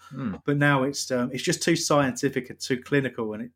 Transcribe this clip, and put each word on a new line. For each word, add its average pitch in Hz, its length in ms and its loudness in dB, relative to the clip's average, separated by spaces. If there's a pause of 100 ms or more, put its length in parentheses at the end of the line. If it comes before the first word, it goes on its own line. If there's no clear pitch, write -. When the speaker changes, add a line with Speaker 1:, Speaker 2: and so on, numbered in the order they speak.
Speaker 1:
Hmm. 131 340 -8
Speaker 2:
But 147 140 0
now 143 240 4
it's, 143 300 -2
um, 123 200 0
it's 131 120 -6
just - 180 0
too 170 140 4
scientific 139 760 2
and - 100 -14
too 120 220 -2
clinical, 120 520 -2
and 107 100 -8
it - 120 -14